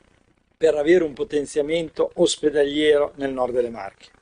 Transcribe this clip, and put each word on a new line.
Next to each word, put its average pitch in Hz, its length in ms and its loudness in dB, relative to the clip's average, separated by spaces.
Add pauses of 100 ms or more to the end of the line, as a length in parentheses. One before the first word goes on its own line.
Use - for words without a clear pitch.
(560)
per 160 180 2
avere 165 300 2
un 147 80 -4
potenziamento 147 1040 -4
ospedaliero 147 1000 2
nel 139 180 -4
nord 127 180 -2
delle 120 160 0
Marche. 101 380 -12 (160)